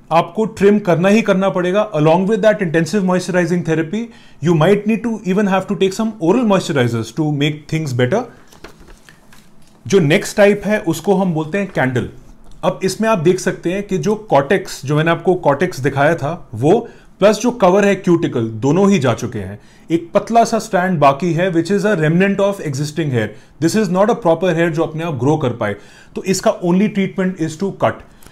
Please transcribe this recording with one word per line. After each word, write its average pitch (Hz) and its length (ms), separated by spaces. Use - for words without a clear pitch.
आपको 170 320
ट्रिम 208 340
करना 180 300
ही 220 140
करना 190 260
पड़ेगा। 190 440
Along 160 340
with 214 120
that 208 240
intensive 165 420
moisturizing 180 640
therapy, 160 320
you 170 100
might 196 340
need 220 180
to 226 60
even 190 220
have 190 220
to 180 40
take 190 180
some 226 160
oral 226 200
moisturizers 127 680
to 156 200
make 151 420
things 151 220
better। 127 260
जो 190 140
नेक्स्ट 156 360
टाइप 202 280
है 208 160
उसको 160 340
हम 185 200
बोलते 156 240
हैं 196 160
कैंडल। 127 340
अब 180 180
इसमें 190 260
आप 220 100
देख 175 220
सकते 170 320
हैं 202 100
कि 190 160
जो 196 160
कॉर्टेक्स, 185 680
जो 147 120
मैंने 160 140
आपको 170 240
कॉर्टेक्स 180 460
दिखाया 139 340
था 165 400
वो 165 340
प्लस 208 220
जो 240 100
कवर 202 340
है 202 100
क्यूटिकल, 156 520
दोनों 139 440
ही 196 80
जा 123 160
चुके 120 240
हैं। 98 220
एक 165 240
पतला 226 300
सा 226 140
स्ट्रैंड 185 400
बाकी 143 340
है 180 200
which 165 200
is 202 140
a 214 100
remnant 175 440
of 196 200
existing 151 500
hair। 110 180
This 165 140
is 214 120
not 185 180
a 214 100
proper 165 280
hair 170 140
जो 160 140
अपने 156 220
आप 170 100
ग्रो 127 220
कर 127 140
पाए, 104 260
तो 226 100
इसका 190 360
only 185 280
treatment 190 540
is 156 200
to 196 100
cut। 113 100